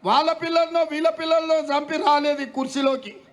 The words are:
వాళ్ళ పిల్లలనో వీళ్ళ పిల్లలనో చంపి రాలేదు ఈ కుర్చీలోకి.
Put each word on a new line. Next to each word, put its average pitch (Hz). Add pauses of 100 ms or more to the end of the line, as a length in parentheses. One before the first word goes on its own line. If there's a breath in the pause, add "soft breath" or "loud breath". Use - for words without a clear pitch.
వాళ్ళ 262 (140)
పిల్లలనో 330 (100)
వీళ్ళ 311 (100)
పిల్లలనో 320 (120)
చంపి 294
రాలేదు 294
ఈ - (100)
కుర్చీలోకి. 269 (200)